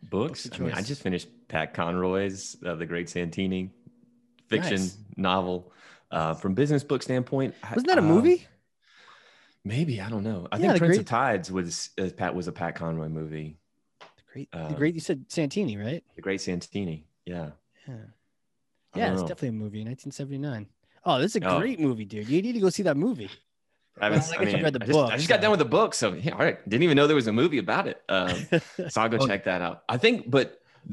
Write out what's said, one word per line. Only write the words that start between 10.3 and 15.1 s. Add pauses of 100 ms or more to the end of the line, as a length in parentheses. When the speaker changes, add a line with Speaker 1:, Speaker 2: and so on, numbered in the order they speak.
Speaker 1:
I
Speaker 2:
Yeah,
Speaker 1:
think
Speaker 2:
The
Speaker 1:
Prince
Speaker 2:
Great
Speaker 1:
of
Tides
was, (100)
uh,
Pat,
was
a
Pat
Conroy
movie. (420)
Speaker 2:
The (260)
Great,
Speaker 1:
Uh,
Speaker 2:
The
Great,
you
said